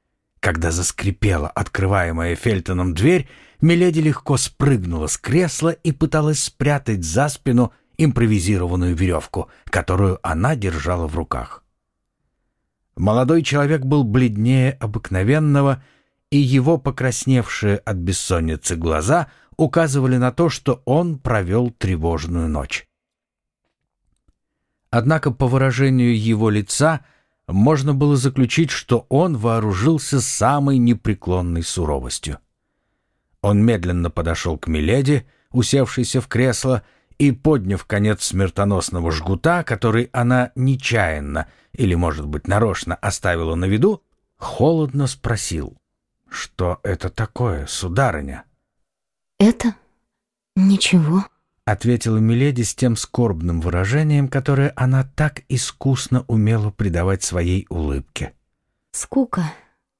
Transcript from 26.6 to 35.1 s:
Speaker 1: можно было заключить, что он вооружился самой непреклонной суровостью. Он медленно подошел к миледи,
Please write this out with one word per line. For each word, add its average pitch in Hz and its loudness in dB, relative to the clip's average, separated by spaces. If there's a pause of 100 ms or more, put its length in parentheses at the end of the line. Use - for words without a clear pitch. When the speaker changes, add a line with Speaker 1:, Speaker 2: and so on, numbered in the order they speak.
Speaker 1:
можно 135 2
было 143 2
заключить, 135 0
что - -2
он 156 2
вооружился 113 0
самой 139 2
непреклонной 90 0
суровостью. 73 -4 (1000)
Он 101 4
медленно 87 0
подошел 80 -4
к - -12
миледи, 113 0 (240)